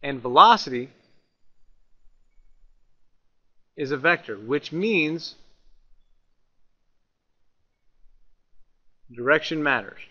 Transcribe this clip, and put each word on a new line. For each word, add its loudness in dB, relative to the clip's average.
And -6
velocity 4
is -6
a -2
vector, 0
which -4
means -2
direction 0
matters. -2